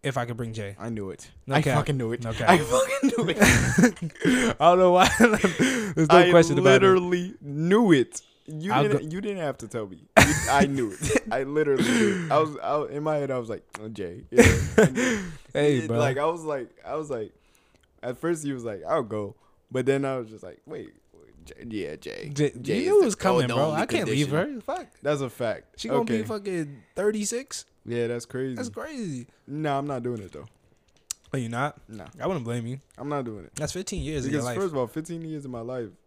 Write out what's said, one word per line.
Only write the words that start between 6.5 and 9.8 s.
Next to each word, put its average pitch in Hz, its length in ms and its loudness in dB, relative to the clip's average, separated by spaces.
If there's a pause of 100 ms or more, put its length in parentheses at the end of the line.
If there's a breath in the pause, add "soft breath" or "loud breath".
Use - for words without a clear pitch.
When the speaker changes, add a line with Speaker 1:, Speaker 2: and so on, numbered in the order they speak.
Speaker 1:
about 185 120 6
it. - 40 10
Speaker 2:
literally 185 680 4
knew 170 520 2
it. - 300 2 (240)
You 156 260 -8
Speaker 1:
I'll 135 120 4
Speaker 2:
didn't, 147 260 0
Speaker 1:
go 165 60 -8
Speaker 2:
you 196 40 -6
didn't 202 220 -6
have 139 160 -6
to 110 100 -12
tell 107 200 -8